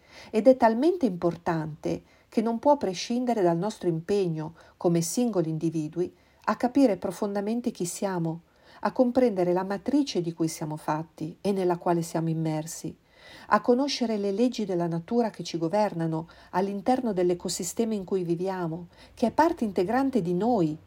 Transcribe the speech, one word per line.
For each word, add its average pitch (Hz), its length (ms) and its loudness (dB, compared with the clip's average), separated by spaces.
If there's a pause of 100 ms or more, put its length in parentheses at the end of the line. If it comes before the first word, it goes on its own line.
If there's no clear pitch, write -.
(300)
ed 220 160 0
è 262 100 10
talmente 262 480 4
importante 170 1000 -2 (260)
che - 120 -2
non 233 200 0
può 285 160 6
prescindere 240 680 -2
dal 170 160 4
nostro 190 300 -4
impegno 165 680 -2 (220)
come 170 240 2
singoli 185 500 0
individui 160 640 -4 (300)
a 214 120 -2
capire 247 400 2
profondamente 208 760 -4
chi - 120 -6
siamo, 170 580 -4 (380)
a 214 120 -2
comprendere 240 600 2
la 185 120 0
matrice 202 580 -2
di 165 100 -4
cui 165 140 -2
siamo 156 300 -6
fatti 160 640 -6
e 202 100 -2
nella 180 280 0
quale 175 220 2
siamo 165 280 -2
immersi, 160 680 -4 (520)
a 214 120 4
conoscere 247 560 0
le 202 140 -2
leggi 226 340 0
della 175 220 0
natura 196 440 0
che - 120 -10
ci 170 160 -6
governano 165 680 0 (220)
all'interno 202 640 0
dell'ecosistema 180 800 -2
in 196 120 -4
cui 185 180 -2
viviamo, 175 640 -4 (280)
che - 120 0
è 220 60 2
parte 330 320 2
integrante 220 580 0
di 175 100 0
noi 175 540 2